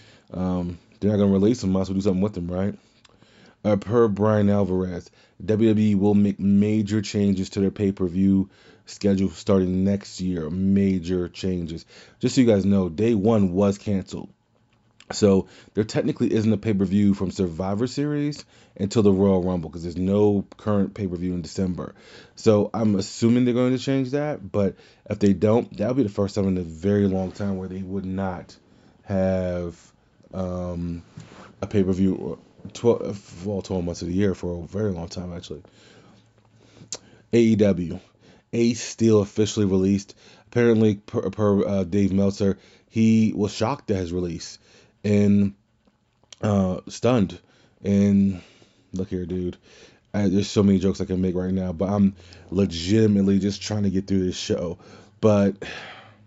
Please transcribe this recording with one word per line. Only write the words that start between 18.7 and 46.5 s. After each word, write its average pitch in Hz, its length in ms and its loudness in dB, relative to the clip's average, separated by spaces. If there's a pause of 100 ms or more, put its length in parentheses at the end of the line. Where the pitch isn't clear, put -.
until 101 260 0
the 101 100 6
Royal 95 300 4
Rumble, 87 260 -2
'cause 82 140 -12
there's 85 140 -8
no 101 480 2 (120)
current 101 380 -2
pay-per-view 90 400 -6
in 87 80 -6
December. 90 540 -6 (400)
So 104 360 2
I'm 107 220 0
assuming 117 500 0
they're 123 80 0
going 127 240 0
to 113 60 -6
change 135 300 -2
that, 143 400 -6
but 98 240 0 (340)
if 101 80 -6
they 101 140 4
don't, 107 440 0
that'll 110 180 -2
be 131 100 2
the 104 40 -2
first 101 280 -4
time 98 100 0
in 92 120 0
a 90 40 -4
very 95 460 0
long 92 240 -4
time 101 240 -6
where 92 120 -10
they 92 140 -10
would 92 240 -8
not 95 500 -8 (460)
have, 90 760 -2 (560)
um, 87 720 -8 (580)
a 98 60 -8
pay-per-view, 95 480 0
or - 240 -8 (340)
twelve, 101 720 -2
well, 98 180 -6
twelve 92 220 -4
months 85 180 -6
of 87 60 -6
the 87 60 -4
year 95 220 2
for 87 260 -8
a 80 60 -14
very 101 240 -4
long 85 160 -8
time, 90 240 -12
actually. 82 300 -14 (1700)
A 117 60 4
E 113 180 6
W, 90 420 2 (540)
Ace 117 280 0
Steel 110 400 2
officially 104 460 0
released. 95 480 0 (320)
Apparently, 110 480 4
per, - 360 -6
per, 101 360 2
uh, 98 180 0
Dave 95 280 0
Meltzer, 98 460 0 (300)
he 110 460 4
was 101 180 -2
shocked 117 380 -4
at 98 80 0
his 85 140 -6
release 87 460 -6 (440)
and, 101 520 4 (880)
uh, 98 460 0